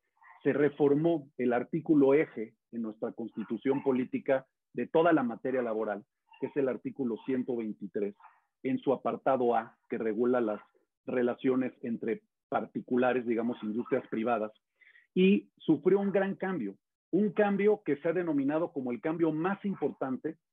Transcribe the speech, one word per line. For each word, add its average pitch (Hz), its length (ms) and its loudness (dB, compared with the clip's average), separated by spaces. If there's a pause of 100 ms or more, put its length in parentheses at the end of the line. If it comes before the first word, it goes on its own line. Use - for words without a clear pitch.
(420)
se 143 100 2
reformó 143 880 2
el 123 140 0
artículo 139 600 4
eje 131 400 -2 (180)
en 117 100 -6
nuestra 110 300 -8
constitución 117 680 -4
política 131 640 -2 (260)
de 120 140 -6
toda 165 260 4
la 147 100 4
materia 127 400 -2
laboral, 110 420 -4 (360)
que 135 60 -4
es - 100 -14
el 135 120 2
artículo 123 560 -4
ciento 127 320 -2
veintitrés, 104 580 -6 (480)
en 131 160 -2
su 143 140 0
apartado 120 640 0
A, 113 220 -4 (120)
que 117 100 -4
regula 117 420 0
las 104 200 -2 (440)
relaciones 127 680 0 (100)
entre 110 400 -4 (260)
particulares, 123 760 -2
digamos, 117 360 -2
industrias 113 460 -4
privadas, 113 440 -2 (640)
y 190 340 4 (100)
sufrió 175 400 2
un 202 140 -2
gran 190 220 0
cambio, 151 420 -6 (340)
un 202 220 2
cambio 202 520 2
que 143 120 0
se 165 120 -4
ha 165 40 2
denominado 160 600 0
como 127 200 -6
el 120 80 -6
cambio 165 320 0
más 180 320 -2
importante 147 720 -4 (160)